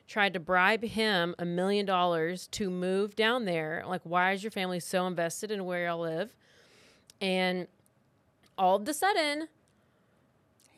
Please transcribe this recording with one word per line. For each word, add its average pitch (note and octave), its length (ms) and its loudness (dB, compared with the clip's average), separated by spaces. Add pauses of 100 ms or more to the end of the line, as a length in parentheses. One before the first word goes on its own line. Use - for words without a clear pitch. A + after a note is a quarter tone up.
tried G3+ 240 2
to F#3+ 80 -4
bribe F#3 420 4
him G3 560 0
a F3 60 -4
million F#3 400 0
dollars F3+ 680 0
to G3 180 -4
move F#3 440 -2
down A3+ 300 2
there. D#3+ 420 -2
Like, F3+ 180 -4
"Why F3+ 280 2
is G3 100 -4
your A3 80 -6
family F#3 300 -4
so F3+ 260 0
invested F3 440 -4
in G3 160 -4
where F3 180 -2
y'all E3+ 160 -2
live?" E3 340 -4 (880)
And F#3 480 -2 (880)
all F#3+ 200 4
of G#3 120 -4
a D4+ 60 -4
sudden, D#4+ 540 0 (1300)